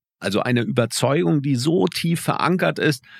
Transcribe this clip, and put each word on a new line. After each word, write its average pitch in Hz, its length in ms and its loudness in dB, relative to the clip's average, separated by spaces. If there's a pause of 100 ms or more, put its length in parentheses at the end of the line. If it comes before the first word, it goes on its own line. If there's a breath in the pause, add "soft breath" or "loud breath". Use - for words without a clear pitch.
(180)
Also 98 220 -2
eine 120 220 0
Überzeugung, 139 800 0
die 139 140 0
so 165 300 2
tief 170 360 -2
verankert 170 560 0
ist, - 260 0 (160 loud breath)